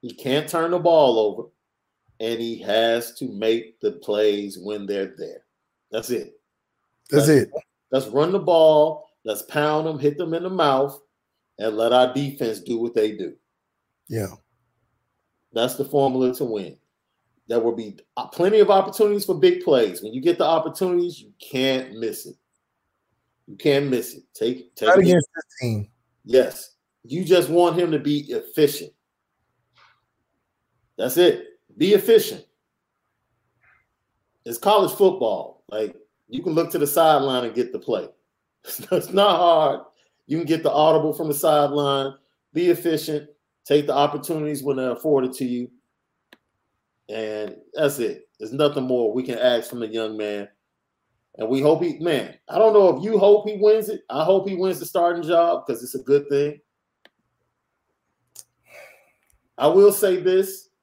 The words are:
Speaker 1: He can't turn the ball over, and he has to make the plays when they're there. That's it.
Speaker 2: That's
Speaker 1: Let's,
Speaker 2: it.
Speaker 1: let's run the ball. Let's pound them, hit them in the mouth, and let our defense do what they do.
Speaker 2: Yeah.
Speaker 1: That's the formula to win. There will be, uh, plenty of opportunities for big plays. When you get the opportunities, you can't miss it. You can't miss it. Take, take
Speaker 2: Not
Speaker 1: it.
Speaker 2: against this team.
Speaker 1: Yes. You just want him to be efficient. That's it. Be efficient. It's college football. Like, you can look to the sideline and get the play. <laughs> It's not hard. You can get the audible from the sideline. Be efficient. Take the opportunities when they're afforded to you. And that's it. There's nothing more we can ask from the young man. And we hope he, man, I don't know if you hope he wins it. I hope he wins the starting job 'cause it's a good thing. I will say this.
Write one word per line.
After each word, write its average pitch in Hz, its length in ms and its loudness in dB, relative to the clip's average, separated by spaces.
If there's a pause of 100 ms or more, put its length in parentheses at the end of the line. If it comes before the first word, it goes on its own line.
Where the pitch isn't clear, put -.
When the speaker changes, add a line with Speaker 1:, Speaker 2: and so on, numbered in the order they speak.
Speaker 1:
He 123 100 -14
can't 147 380 -4
turn 170 220 -2
the 180 80 -2
ball 151 400 4
over, 104 300 -2 (680)
and 113 200 -4
he 117 240 -8
has 117 560 0
to 131 120 -10
make 110 480 -4
the - 140 -4
plays 104 680 -2
when 101 280 -10
they're 98 300 -6
there. 71 280 -16 (460)
That's 110 180 -8
it. - 300 -8 (720)
Speaker 2:
That's 143 160 4
Speaker 1:
Let's, 147 160 6
Speaker 2:
it. - 80 -8 (400)
Speaker 1:
let's 131 160 0
run 143 240 0
the 196 80 0
ball. 156 680 4 (160)
Let's 107 200 -8
pound 151 440 -2
them, 151 120 -6
hit 147 180 -2
them 165 160 -6
in 170 100 -6
the 185 60 -8
mouth, 143 500 0 (600)
and 107 180 -4
let 117 160 0
our 127 200 4
defense 135 460 -6
do 117 200 -6
what 120 160 -6
they 110 180 0
do. 95 220 -10 (720)
Speaker 2:
Yeah. 98 260 -8 (1200)
Speaker 1:
That's 120 220 -2
the 143 100 -4
formula 131 500 0
to 139 100 -6
win. 104 320 -8 (680)
There 117 120 0
will 113 160 -2
be, 107 220 -12 (200)
uh, 123 100 -10
plenty 202 320 2
of 202 120 6
opportunities 202 540 2
for 180 140 -2
big 180 240 4
plays. 120 380 2
When 107 120 -14
you 131 80 -8
get 165 160 0
the 170 80 0
opportunities, 175 760 -2
you - 180 -20
can't 131 600 -4
miss 110 260 -8
it. - 100 -20 (1120)
You 104 80 -20
can't 143 320 0
miss 127 280 -4
it. - 80 -20 (100)
Take, - 420 -6
take - 140 -2
Speaker 2:
Not 185 80 8
Speaker 1:
it. 196 80 6
Speaker 2:
against 175 280 4
this 160 120 -12 (160)
team. 110 260 -4 (380)
Speaker 1:
Yes. - 500 0 (300)
You 147 180 -6
just 170 260 2
want 170 300 2
him 175 120 0
to 147 80 -2
be 147 320 -4
efficient. 143 600 -2 (2000)
That's 117 180 -4
it. 175 300 2 (320)
Be 185 160 2
efficient. 202 500 2 (2000)
It's 117 120 -12
college 202 340 2
football. 123 800 0
Like, 107 260 -6 (320)
you 123 160 -10
can 170 100 -4
look 165 180 -2
to 170 60 -4
the 143 100 0
sideline 139 580 2
and 110 100 -8
get 120 160 -4
the 107 80 -10
play. 95 300 -6 (560)
<laughs> - 260 -14
It's 180 220 -4
not 196 240 4
hard. 160 420 4 (460)
You 156 140 -4
can 170 60 -6
get 160 180 -2
the 143 80 2
audible 151 420 4
from 156 160 -6
the 147 40 -2
sideline. 143 840 0 (360)
Be 175 180 -2
efficient. 160 600 -2 (340)
Take 147 240 0
the 139 80 -2
opportunities 147 640 -2
when 135 140 -4
they're 127 160 -4
afforded 131 440 -2
to 131 100 -8
you. 123 240 -8 (1400)
And 107 480 -10 (180)
that's 143 260 -2
it. - 280 -6 (100)
There's 110 140 -14
nothing 143 320 -2
more 123 300 -2
we 127 100 -4
can 120 140 -8
ask 120 320 0
from 123 100 -12
the 113 80 -6
young 107 300 -6
man. 104 320 -8 (880)
And 110 80 -4
we 135 140 0
hope 156 220 2
he, 156 160 -4
man, 143 340 -4 (160)
I - 80 -4
don't 214 160 4
know 190 240 6
if 143 60 -10
you 214 160 0
hope 202 280 6
he 208 100 -8
wins 208 320 2
it. 214 200 -8
I 139 160 -2
hope 190 240 2
he 190 60 -6
wins 180 240 -4
the 165 80 -12
starting 175 340 0
job 170 460 0
'cause 117 160 -6
it's 127 100 -14
a 135 60 -8
good 143 300 0
thing. 143 300 -2 (3000)
I 131 100 0
will 196 240 8
say 185 300 0
this. 185 480 -2 (140)